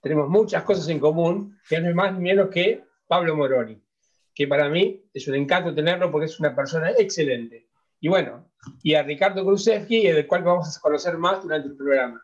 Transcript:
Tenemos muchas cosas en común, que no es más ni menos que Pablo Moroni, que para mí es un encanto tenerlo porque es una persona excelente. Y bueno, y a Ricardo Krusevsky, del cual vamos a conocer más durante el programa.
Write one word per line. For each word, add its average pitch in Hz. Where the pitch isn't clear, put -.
Tenemos 147
muchas 202
cosas 175
en 156
común, 170
que 160
no 170
es 170
más 185
ni 185
menos 185
que 185
Pablo 165
Moroni, 127
que 143
para 143
mí 190
es 135
un 135
encanto 160
tenerlo 170
porque 151
es 156
una 143
persona 160
excelente. 139
Y 151
bueno, 165
y 151
a 147
Ricardo 185
Krusevsky, 202
del 151
cual 139
vamos 170
a -
conocer 156
más 190
durante 156
el 139
programa. 131